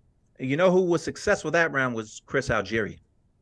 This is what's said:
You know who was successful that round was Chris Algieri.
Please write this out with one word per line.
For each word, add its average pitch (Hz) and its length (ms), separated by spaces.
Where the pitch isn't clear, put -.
You 131 180
know 180 140
who 185 120
was 170 200
successful 175 480
that 165 220
round 131 220
was 110 320
Chris 135 220
Algieri. 107 520